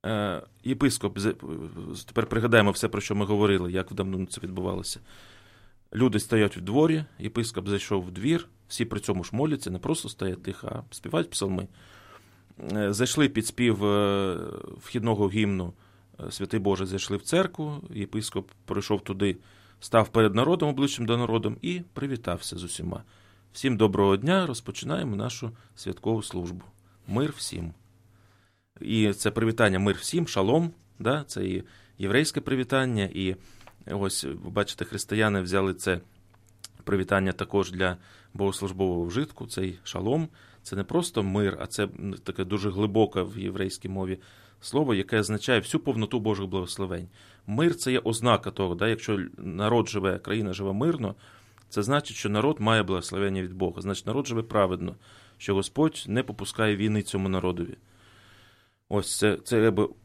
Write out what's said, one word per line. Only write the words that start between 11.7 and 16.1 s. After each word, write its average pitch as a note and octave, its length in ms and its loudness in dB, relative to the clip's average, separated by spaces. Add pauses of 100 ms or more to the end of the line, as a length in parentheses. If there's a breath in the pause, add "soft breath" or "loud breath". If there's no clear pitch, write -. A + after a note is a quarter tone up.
Е, G2+ 200 0
зайшли B2+ 360 2
під A2+ 180 -2
спів, A2 380 2
е, G2+ 540 2 (380)
вхідного G#2+ 540 0
гімну, G2 420 0 (480 soft breath)